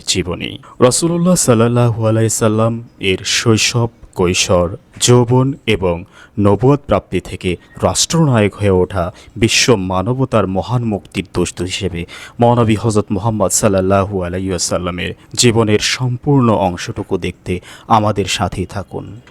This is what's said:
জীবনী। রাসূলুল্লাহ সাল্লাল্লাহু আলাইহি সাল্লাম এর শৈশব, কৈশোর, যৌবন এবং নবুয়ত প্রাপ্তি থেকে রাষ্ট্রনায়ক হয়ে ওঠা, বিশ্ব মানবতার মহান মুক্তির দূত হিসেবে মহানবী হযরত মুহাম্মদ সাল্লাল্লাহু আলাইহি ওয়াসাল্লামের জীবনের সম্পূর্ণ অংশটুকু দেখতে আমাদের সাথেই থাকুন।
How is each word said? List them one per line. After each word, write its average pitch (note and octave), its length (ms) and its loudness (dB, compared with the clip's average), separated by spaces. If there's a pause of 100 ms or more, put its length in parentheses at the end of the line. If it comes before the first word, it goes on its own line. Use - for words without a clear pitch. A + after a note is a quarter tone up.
জীবনী। E2+ 520 -6 (220)
রাসূলুল্লাহ E3+ 540 2
সাল্লাল্লাহু A#2+ 720 2
আলাইহি A2 240 2
সাল্লাম A2+ 580 0 (120)
এর F#2 240 0
শৈশব, A#2 640 0 (260)
কৈশোর, F2+ 600 0 (240)
যৌবন B2 520 4 (140)
এবং F2 380 0 (360)
নবুয়ত G2+ 460 4
প্রাপ্তি F#2 340 -2
থেকে F2+ 360 -6 (260)
রাষ্ট্রনায়ক A2 720 2
হয়ে G2+ 160 0
ওঠা, F2+ 420 0 (240)
বিশ্ব A2 380 2
মানবতার G2+ 720 0
মহান F#2+ 380 -2
মুক্তির G2 500 -6
দূত F2+ 280 -4
হিসেবে F2 440 -6 (340)
মহানবী A#2+ 360 4
হযরত G#2 340 0
মুহাম্মদ G#2 400 -2
সাল্লাল্লাহু G2 720 0
আলাইহি F2+ 260 -6
ওয়াসাল্লামের F2 680 -4 (200)
জীবনের A2 440 2
সম্পূর্ণ B2+ 720 0
অংশটুকু G2 680 -4
দেখতে F2+ 420 -6 (280)
আমাদের G#2 360 2
সাথেই F#2+ 420 -4
থাকুন। G2 540 -12 (100)